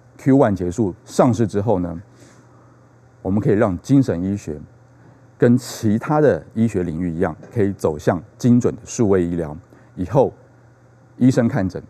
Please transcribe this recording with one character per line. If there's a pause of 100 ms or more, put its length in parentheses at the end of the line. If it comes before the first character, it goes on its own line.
(180)
Q
one
结
束 (100)
上
市
之
后
呢， (1200)
我
们
可
以
让
精
神
医
学 (760)
跟
其
他
的 (100)
医
学
领
域
一
样， (160)
可
以
走
向 (160)
精
准
的
数
位
医
疗。 (380)
以
后 (840)
医
生
看
诊